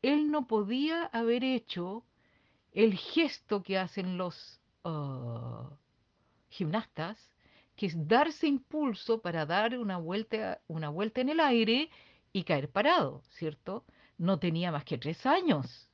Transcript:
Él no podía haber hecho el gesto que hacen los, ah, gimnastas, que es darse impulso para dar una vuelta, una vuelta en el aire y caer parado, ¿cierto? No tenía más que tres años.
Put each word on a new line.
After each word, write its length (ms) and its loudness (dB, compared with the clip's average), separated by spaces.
Él 300 4
no 160 0
podía 580 0
haber 380 0
hecho 640 -2
el 260 4
gesto 640 -2
que 160 -2
hacen 400 -2
los, 440 -6
ah, 880 -6
gimnastas, 800 -6
que 120 -2
es 200 -4
darse 400 4
impulso 760 0
para 240 -2
dar 320 0
una 200 -4
vuelta, 720 -4
una 220 -6
vuelta 320 -2
en 80 0
el 100 2
aire 500 4
y 120 -2
caer 260 0
parado, 600 2
¿cierto? 560 -8
No 200 2
tenía 340 0
más 120 -4
que 160 -4
tres 260 -6
años. 680 2